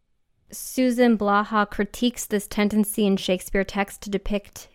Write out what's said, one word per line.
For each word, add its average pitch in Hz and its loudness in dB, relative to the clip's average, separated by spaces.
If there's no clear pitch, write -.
Susan 247 2
Blaha 208 2
critiques - -4
this 208 -4
tendency 208 0
in 196 4
Shakespeare 190 -2
text - -6
to - -12
depict 202 -4